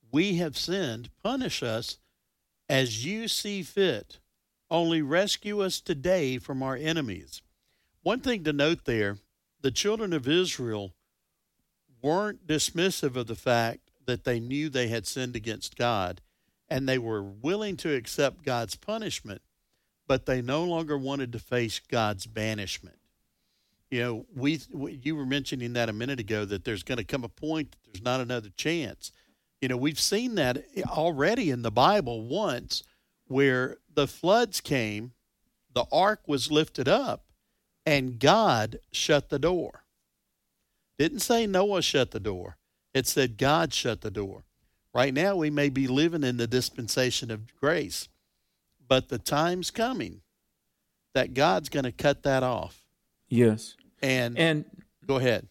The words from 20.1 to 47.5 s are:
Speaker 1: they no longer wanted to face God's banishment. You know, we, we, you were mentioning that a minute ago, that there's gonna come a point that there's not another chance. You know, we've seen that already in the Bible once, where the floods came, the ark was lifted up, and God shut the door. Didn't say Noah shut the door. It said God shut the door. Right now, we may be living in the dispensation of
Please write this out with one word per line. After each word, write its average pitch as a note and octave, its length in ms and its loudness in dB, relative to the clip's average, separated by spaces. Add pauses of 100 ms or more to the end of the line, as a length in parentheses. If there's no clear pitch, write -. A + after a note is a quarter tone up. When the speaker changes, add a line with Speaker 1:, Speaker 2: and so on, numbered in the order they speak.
Speaker 1:
they B2+ 160 0
no C#3 240 -2
longer E3 320 -2
wanted C3+ 360 -4
to A2+ 60 -8
face A#2+ 420 -2
God's G#2 460 -2
banishment. G#2+ 680 -6 (960)
You B2 100 -2
know, A#2+ 340 -4
we, C#3 260 0 (120)
we, C#3+ 300 -8
you D#3+ 140 -4
were C#3 100 -4
mentioning C3 480 -4
that A#2 160 0
a - 20 -4
minute A#2+ 280 -4
ago, G#2 260 -2
that G2 180 -4
there's G#2 200 -4
gonna A#2+ 200 -4
come C3 200 -4
a A2 40 -10
point D#3 440 -4
that - 120 -20
there's - 180 -18
not B2 180 0
another A#2+ 360 -4
chance. D3+ 560 -4 (480)
You C3 80 -2
know, B2+ 80 0
we've C#3+ 240 0
seen A3+ 360 0
that C3+ 280 0 (220)
already E3 640 2
in A#2+ 120 -2
the A#2+ 100 0
Bible B2+ 540 4
once, D3+ 560 -4 (440)
where C3 500 2 (160)
the C#3+ 140 2
floods G#3 560 2
came, A2+ 500 -2 (600)
the B2 180 0
ark G3 340 2
was C#3+ 240 0
lifted D3 380 2
up, G#3 380 2 (580)
and C3 340 2
God C#3 600 4 (140)
shut - 360 2
the D3 100 -2
door. E3+ 460 -2 (1120)
Didn't E3 220 0
say A#3 260 2
Noah F#3+ 360 2
shut - 280 2
the A2+ 100 -6
door. F#2+ 380 -6 (340)
It C3 140 0
said B2 320 2
God D3 340 2
shut A2+ 300 -2
the A2 80 -6
door. G2 340 -8 (500)
Right B2+ 200 4
now, F#3+ 200 2
we D#3+ 160 0
may D3 180 2
be C3 200 0
living D#3 340 2
in B2 140 0
the A#2 100 0
dispensation B2 840 0
of A2 260 -10